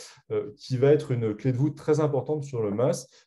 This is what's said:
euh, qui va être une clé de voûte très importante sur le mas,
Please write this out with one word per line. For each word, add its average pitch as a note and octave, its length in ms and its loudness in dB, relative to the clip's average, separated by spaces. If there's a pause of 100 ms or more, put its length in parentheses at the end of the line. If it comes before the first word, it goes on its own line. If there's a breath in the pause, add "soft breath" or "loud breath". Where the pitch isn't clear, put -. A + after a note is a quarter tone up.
(320 loud breath)
euh, G#2+ 240 -4
qui - 220 -6
va C#3 160 6
être C#3+ 180 2
une A2+ 240 0
clé C3 160 0
de A#2 60 -2
voûte D3 180 0
très D3+ 240 0
importante C#3+ 460 -2
sur A#2 180 -4
le G2+ 80 0
mas, C3+ 380 0 (180 soft breath)